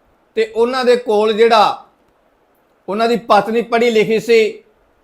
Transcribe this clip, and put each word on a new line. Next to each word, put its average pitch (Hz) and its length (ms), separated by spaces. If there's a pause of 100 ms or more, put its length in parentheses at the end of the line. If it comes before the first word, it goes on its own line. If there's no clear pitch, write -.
(380)
ਤੇ 220 80
ਉਹਨਾਂ 240 400
ਦੇ 240 120
ਕੋਲ 214 360
ਜਿਹੜਾ 202 520 (1040)
ਉਹਨਾਂ 214 200
ਦੀ 240 80 (120)
ਪਤਨੀ 214 360
ਪੜ੍ਹੀ 233 260
ਲਿਖੀ 220 300
ਸੀ, 220 440 (400)